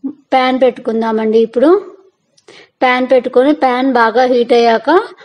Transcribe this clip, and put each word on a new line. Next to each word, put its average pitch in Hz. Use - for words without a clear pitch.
ప్యాన్ 262
పెట్టుకుందామండి. 226
ఇప్పుడు 247
ప్యాన్ 254
పెట్టుకొని 254
ప్యాన్ 262
బాగా 226
హీట్ 240
అయ్యాక 226